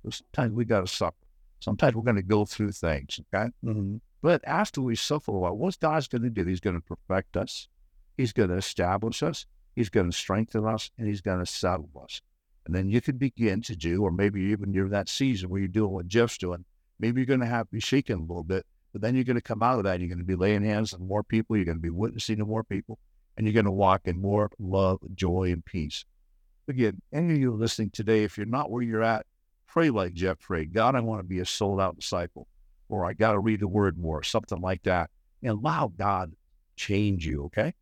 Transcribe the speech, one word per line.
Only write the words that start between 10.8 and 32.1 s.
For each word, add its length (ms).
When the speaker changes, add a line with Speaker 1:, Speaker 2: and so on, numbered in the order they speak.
Speaker 1:
and 80
he's 140
gonna 260
settle 420
us. 180
And 80
then 120
you 140
can 160
begin 460
to 120
do, 280
or 80
maybe 300
even 320
you're 120
in 60
that 180
season 400
where 100
you're 80
doing 240
what 160
Jeff's 300
doing. 280
Maybe 220
you're 40
gonna 220
have 200
to 40
be 80
shaken 400
a 20
little 220
bit, 200
but 80
then 140
you're 80
gonna 180
come 220
out 160
of 60
that. 140
You're 100
gonna 140
be 120
laying 280
hands 300
on 140
more 160
people. 320
You're 100
gonna 140
be 100
witnessing 480
to 80
more 180
people, 360
and 120
you're 80
gonna 160
walk 360
in 140
more 380
love, 400
joy, 360
and 140
peace. 400
Again, 340
any 220
of 60
you 120
listening 380
today, 340
if 140
you're 80
not 240
where 140
you're 200
at, 220
pray 220
like 240
Jeff 260
prayed. 320
"God, 240
I 60
wanna 220
be 160
a 60
sold-out 520
disciple," 500